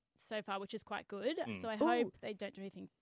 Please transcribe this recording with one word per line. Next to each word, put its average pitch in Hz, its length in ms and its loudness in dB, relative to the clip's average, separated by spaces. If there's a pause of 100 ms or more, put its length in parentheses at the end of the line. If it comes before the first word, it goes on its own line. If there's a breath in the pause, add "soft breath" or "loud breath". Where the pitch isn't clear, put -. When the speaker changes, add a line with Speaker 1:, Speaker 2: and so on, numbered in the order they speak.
(180)
Speaker 1:
so 214 260 -4
far, 196 180 -2
which 202 140 -6
is 214 80 -4
quite - 260 -6
good. 226 300 0
Speaker 2:
Mm. 214 240 -2
Speaker 1:
So 226 80 -2
I 214 60 0
Speaker 3:
Ooh. - 20 0 (260)
Speaker 1:
hope - 160 -6
they 214 140 -4
don't 196 200 -6
do 190 60 -12
anything 190 280 -10 (140)